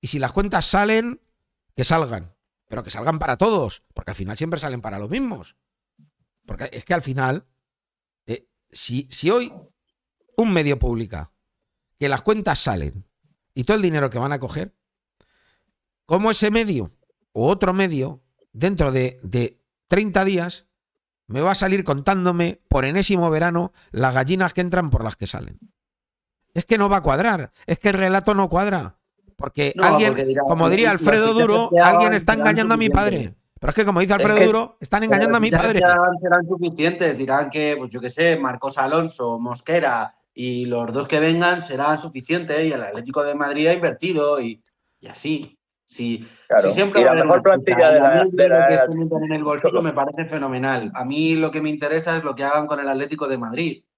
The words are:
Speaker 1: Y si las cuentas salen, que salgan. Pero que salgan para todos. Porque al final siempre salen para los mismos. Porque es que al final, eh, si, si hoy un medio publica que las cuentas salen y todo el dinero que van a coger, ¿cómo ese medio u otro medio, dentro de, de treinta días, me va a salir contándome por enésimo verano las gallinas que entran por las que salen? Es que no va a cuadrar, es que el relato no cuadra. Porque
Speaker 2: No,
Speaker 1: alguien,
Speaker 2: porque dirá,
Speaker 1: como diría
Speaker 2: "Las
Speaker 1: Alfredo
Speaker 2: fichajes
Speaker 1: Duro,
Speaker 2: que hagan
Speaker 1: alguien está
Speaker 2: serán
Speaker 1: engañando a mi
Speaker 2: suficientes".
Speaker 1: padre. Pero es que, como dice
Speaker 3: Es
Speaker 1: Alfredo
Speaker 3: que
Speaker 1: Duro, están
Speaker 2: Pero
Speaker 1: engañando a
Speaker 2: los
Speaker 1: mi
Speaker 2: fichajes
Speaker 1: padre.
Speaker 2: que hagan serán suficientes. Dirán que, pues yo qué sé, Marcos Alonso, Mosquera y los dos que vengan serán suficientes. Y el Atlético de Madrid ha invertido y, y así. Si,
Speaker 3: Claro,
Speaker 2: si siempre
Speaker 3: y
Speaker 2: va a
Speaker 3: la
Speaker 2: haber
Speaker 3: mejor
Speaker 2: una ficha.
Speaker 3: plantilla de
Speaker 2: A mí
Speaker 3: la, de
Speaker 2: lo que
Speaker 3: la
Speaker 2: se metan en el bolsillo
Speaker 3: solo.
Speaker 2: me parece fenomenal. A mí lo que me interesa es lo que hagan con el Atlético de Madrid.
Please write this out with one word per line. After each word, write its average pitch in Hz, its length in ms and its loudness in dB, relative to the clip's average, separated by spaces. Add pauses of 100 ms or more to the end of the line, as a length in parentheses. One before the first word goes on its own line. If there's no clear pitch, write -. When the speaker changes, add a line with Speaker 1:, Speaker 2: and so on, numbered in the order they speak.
Speaker 1:
Y - 80 -10
si 147 100 -4
las 131 140 -4
cuentas 196 340 0
salen, 220 540 0 (540)
que 127 100 -2
salgan. 120 460 -2 (380)
Pero 107 140 -10
que - 80 -14
salgan 151 280 -4
para 139 200 -4
todos. 180 460 0 (100)
Porque - 160 -14
al - 60 -10
final 98 200 -10
siempre 160 240 -6
salen 135 220 -8
para 98 160 -10
los 104 100 -10
mismos. 123 480 -8 (920)
Porque 110 260 -10
es - 120 -16
que 175 100 -4
al 170 80 -4
final, 135 440 -4 (800)
eh, - 220 -12 (220)
si, 131 400 -8
si 156 200 -2
hoy 240 220 0 (840)
un 220 160 2
medio 147 260 0
publica 110 520 -6 (680)
que 143 100 -4
las 135 140 -2
cuentas 196 360 0
salen 92 460 -6 (500)
y 127 80 -6
todo 208 140 2
el 220 60 0
dinero 151 280 0
que 120 80 -6
van 135 140 -4
a 139 80 -6
coger, - 340 -10 (1300)
¿cómo 196 260 2
ese 214 180 0
medio 202 400 -2 (420)
u 110 120 -2
otro 185 280 2
medio, 156 500 -2 (300)
dentro 160 380 0
de, 127 320 -2
de 117 380 -4 (260)
treinta 190 380 0
días, 180 420 -4 (640)
me 120 120 -6
va 180 120 2
a - 20 2
salir 190 300 0
contándome 175 840 0
por 131 160 0
enésimo 175 460 0
verano 170 420 0 (200)
las 127 220 0
gallinas 160 380 0
que 180 100 -2
entran 175 280 -2
por 120 140 0
las 110 120 -6
que 98 120 -8
salen? - 320 -12 (920)
Es 170 120 -2
que 226 100 2
no 202 120 2
va 196 100 2
a 175 40 -2
cuadrar, 156 500 0 (140)
es 170 120 -2
que 208 120 2
el 196 40 2
relato 190 400 2
no 196 140 2
cuadra. 170 500 -2 (380)
Porque - 400 -4
Speaker 2:
No, 180 80 2
Speaker 1:
alguien, 214 260 6
Speaker 2:
porque 135 140 -2
dirá, 135 180 0
Speaker 1:
como 160 260 2
diría 208 240 4
Speaker 2:
"Las 180 100 0
Speaker 1:
Alfredo 220 260 4
Speaker 2:
fichajes 226 200 4
Speaker 1:
Duro, 220 220 2
Speaker 2:
que 175 100 4
hagan 175 140 8
Speaker 1:
alguien 208 200 4
está 196 180 0
Speaker 2:
serán 220 160 2
Speaker 1:
engañando 220 260 2
a - 20 0
mi 220 100 0
Speaker 2:
suficientes". 190 420 0
Speaker 1:
padre. - 140 -20 (180)
Pero 139 100 -2
es 151 60 -2
que, 214 80 2
como 190 160 2
dice 190 120 2
Speaker 3:
Es 202 60 2
Speaker 1:
Alfredo 208 200 4
Speaker 3:
que 185 80 8
Speaker 1:
Duro, 220 340 0
están - 200 -2
Speaker 2:
Pero 220 120 2
Speaker 1:
engañando 220 240 2
a - 20 4
Speaker 2:
los - 20 2
Speaker 1:
mi 214 100 2
Speaker 2:
fichajes 165 160 2
Speaker 1:
padre. 214 120 2
Speaker 2:
que 185 60 2
hagan 175 360 2
serán 175 280 0
suficientes. 170 680 -2
Dirán 135 340 -2
que, 151 280 -2
pues 127 140 -10
yo 120 80 -10
qué 123 100 -8
sé, 165 260 0
Marcos 131 400 -6
Alonso, 135 640 -2
Mosquera 120 720 -2 (220)
y 123 320 -6
los 120 260 -4
dos 135 160 -4
que 156 120 0
vengan 170 400 2
serán 147 380 -2
suficientes. 160 680 -4
Y 156 60 -2
el 127 100 -6
Atlético 120 420 -6
de 143 100 -4
Madrid 147 340 -2
ha 170 40 4
invertido 156 680 -2
y, 117 220 -8 (380)
y - 80 -20
así. - 500 -8 (280)
Si, 117 380 -8 (240)
Speaker 3:
Claro, 110 140 6
Speaker 2:
si 95 80 4
siempre 196 300 2
Speaker 3:
y - 40 8
Speaker 2:
va - 80 8
a - 20 6
Speaker 3:
la 160 60 2
Speaker 2:
haber 156 60 4 (100)
Speaker 3:
mejor 180 40 6 (120)
Speaker 2:
una 180 60 6
ficha. - 180 0
Speaker 3:
plantilla 165 140 8
de 151 80 8
Speaker 2:
A 135 260 6
mí 190 80 2
Speaker 3:
la, 143 120 4
de 139 40 6
Speaker 2:
lo 135 200 6
que 135 60 6
Speaker 3:
la - 60 4
Speaker 2:
se 165 80 4 (100)
metan 160 260 -2
en 156 80 -4
el 151 120 -2
bolsillo 147 260 0
Speaker 3:
solo. 175 120 0
Speaker 2:
me 156 100 -2
parece 139 360 -4
fenomenal. 131 640 -4
A 127 100 -8
mí 151 300 0
lo 156 160 0
que 156 100 -6
me 151 100 -4
interesa 156 460 -2
es 160 80 -6
lo 139 100 -4
que 139 100 -6
hagan 147 220 0
con 147 140 -4
el 139 80 -4
Atlético 143 400 -4
de 131 100 -4
Madrid. 127 460 -6 (140)